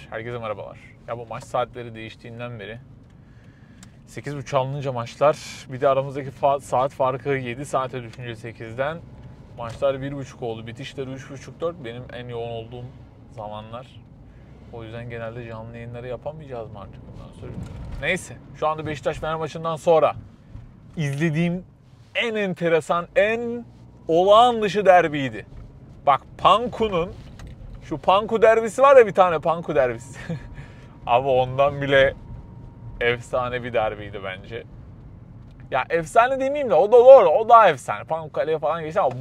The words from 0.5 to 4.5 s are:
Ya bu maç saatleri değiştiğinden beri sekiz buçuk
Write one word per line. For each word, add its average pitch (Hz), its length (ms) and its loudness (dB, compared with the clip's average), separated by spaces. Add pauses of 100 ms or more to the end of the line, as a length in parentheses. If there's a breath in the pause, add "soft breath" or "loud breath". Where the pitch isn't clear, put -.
Ya 117 100 -10
bu 120 80 -14
maç 113 180 -12
saatleri 120 520 -6
değiştiğinden 117 640 -14
beri 104 200 -14 (1300 loud breath)
sekiz 139 280 -12
buçuk 135 180 -8